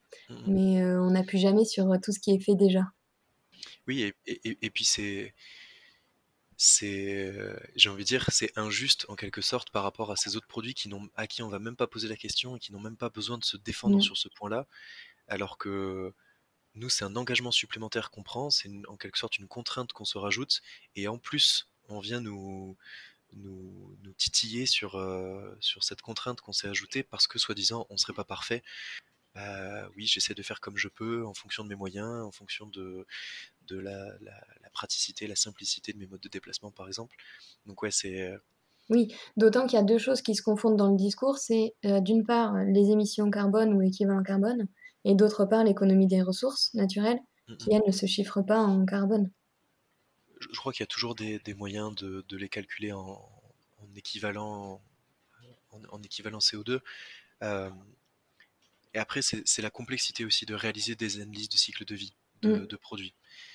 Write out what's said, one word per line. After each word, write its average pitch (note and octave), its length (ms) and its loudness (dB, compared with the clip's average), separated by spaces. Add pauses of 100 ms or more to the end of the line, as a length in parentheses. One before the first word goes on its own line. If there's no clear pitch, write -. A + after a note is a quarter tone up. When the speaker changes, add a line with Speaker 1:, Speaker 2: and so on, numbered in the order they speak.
(280)
Speaker 1:
Mmh A#2+ 60 -16
mh. G3 200 0
Speaker 2:
mais, F#3+ 280 6
heu, F3+ 180 4
on F#3 120 4
n'appuie F#3 260 4
jamais G3 260 6
sur, F#3+ 280 2
heu, F#3 100 4
tout G#3 100 -2
ce - 80 -4
qui G3+ 120 4
est F#3+ 80 4
fait G3+ 160 4
déjà. F#3 260 6 (1040)
Speaker 1:
Oui C3 160 0
et, G2+ 120 0 (120)
et, - 220 -6
et, A2 180 -4
et G#2 40 -4
puis - 140 -4
c'est G2+ 500 -2 (1300)
c'est, G2 680 2
heu, G2+ 260 -10 (200)
j'ai G2+ 120 4
envie G2 140 -6
de G2 60 -6
dire, B2+ 220 2
c'est - 280 0
injuste G#2+ 500 0
en G#2 60 -12
quelque G2 260 -10
sorte - 300 -4
par G2+ 140 -2
rapport G#2 260 -6
à G2 60 -6
ces G2+ 200 -2
autres - 120 -10
produits A#2 260 -10
qui - 140 -8
n'ont, G2+ 260 -12
à A2 140 -6
qui - 140 -10
on A2 60 -8
va G2+ 120 -6
même A#2 160 -10
pas A#2+ 100 0
poser A2 220 -6
la G#2+ 80 -8
question B2 400 -6
et - 20 -12
qui - 140 -16
n'ont G2+ 80 -14
même A2 160 -12
pas A#2 140 -6
besoin A2+ 280 -8
de A2+ 60 -8
se - 120 -4
défendre G3+ 400 0
Speaker 2:
Mmh. G3+ 60 4
Speaker 1:
sur - 140 -6
ce - 120 -6
point-là. G#2+ 380 -8 (600)
Alors G2 280 -6
que G2 560 -6 (640)
nous, A2+ 140 -10
c'est - 160 0
un G2 100 -8
engagement B2 380 -2
supplémentaire A2 580 -4
qu'on G2+ 140 -18
prend, C#3 260 -6
c'est - 180 0
une, G2+ 200 -14
en G2+ 80 -18
quelque - 220 -8
sorte - 200 -4
une F#2+ 80 -20
contrainte A#2+ 460 -8
qu'on G#2+ 120 -14
se - 140 -6
rajoute G2+ 440 -2 (340)
et G2 100 -4
en A#2 120 -6
plus, - 500 0 (200)
on G#2 120 -10
vient A#2 200 -6
nous, F#2+ 560 -10 (580)
nous, F#2+ 680 -16
nous F#2+ 120 -20
titiller A#2 520 0
sur, G2 320 0
heu, F#2+ 640 -6
sur - 240 -2
cette - 180 -4
contrainte A#2+ 380 -8
qu'on - 120 -18
s'est - 160 -2
ajoutée G2+ 360 -4
parce - 240 2
que - 100 -8
soi-disant A2 500 -2
on G2+ 80 -20
serait - 180 0
pas G2+ 100 -6
parfait. A#2 400 -6 (720)
Heu, G2+ 580 -10
oui, G#2+ 120 -10
j'essaie G2+ 280 0
de G2+ 80 -12
faire - 180 -10
comme G2+ 160 -12
je G#2 120 -2
peux A#2 360 -6
en G#2 100 -10
fonction - 280 -10
de G#2 60 -12
mes G2+ 80 -10
moyens, G#2 480 -8
en G2+ 80 -12
fonction - 340 -12
de, F#2+ 400 -12 (560)
de F#2+ 160 -10
la, G2 420 -10
la, G2+ 260 -20 (160)
la - 80 -20
praticité, - 580 -6
la G2 80 -8
simplicité - 560 -4
de G#2 60 -14
mes G2 80 -14
modes F#2+ 160 -16
de - 60 -10
déplacement, - 440 -10
par F#2+ 160 -16
exemple. A2+ 260 -12 (520)
Donc G2 160 -16
ouais, G#2 100 -2
c'est, F#2 400 -4
heu, G2+ 100 -14 (480)
Speaker 2:
Oui, A3+ 240 4 (220)
d'autant A3+ 300 6
qu'il B3+ 100 2
y G#3+ 60 8
a - 20 6
deux A3+ 140 6
choses B3+ 240 0
qui A3 120 0
se - 80 -4
confondent G#3+ 340 4
dans G3+ 140 6
le G3 60 8
discours, G3+ 420 2
c'est, A3+ 360 2 (100)
heu, G3 160 4
d'une G#3+ 240 4
part, A3+ 320 4
heu, F#3+ 80 2
les G3+ 260 8
émissions G#3+ 400 4
carbone G#3 440 4
ou G3 80 6
équivalent F#3+ 400 4
carbone G3 440 2 (380)
et G3+ 100 6
d'autre G#3 300 6
part, A3 180 6
l'économie F#3+ 440 8
des F#3 160 6
ressources G#3+ 520 0
naturelles G#3 460 2 (280)
Speaker 1:
Mmh A#2 60 -14
mh. - 40 -16
Speaker 2:
qui, G#3+ 140 2
elles, G#3+ 140 8
ne G3 60 6
se F#3+ 140 0
chiffrent G3+ 360 0
pas G#3 180 4
en G3 260 6
carbone. G3 440 2 (1120)
Speaker 1:
Je, - 120 -14
je - 60 -12
crois C3+ 140 -4
qu'il - 80 -6
y A2 40 -4
a - 40 -6
toujours A#2+ 260 -4
des, G#2+ 260 -6
des G#2 140 -10
moyens G2+ 400 -6
de, F#2+ 340 -10
de G2 80 -12
les F#2+ 120 -10
calculer G#2 440 -8
en, G2 380 -12 (480)
en G2+ 160 -20
équivalent, G2+ 880 -8 (880)
en, G#2+ 200 -20
en G#2 120 -16
équivalent G#2+ 380 -10
C - 160 0
O G#2 80 -8
deux. B2+ 160 -2 (600)
Hem, F#2+ 360 -4 (1160)
et A2 40 -4
après, A#2+ 220 -4
c'est, A2 260 -2
c'est - 140 2
la G#2+ 100 -4
complexité - 540 -6
aussi - 220 0
de G#2+ 80 -8
réaliser G#2+ 420 -4
des G#2 240 -4
analyses G#2 300 -10
de - 80 -4
cycle - 260 -2
de G#2+ 100 -10
vie G2 200 -12 (260)
de, G#3+ 100 4
Speaker 2:
Mmh. D3 160 0
Speaker 1:
de - 100 -14
produits. G2 380 -12 (400)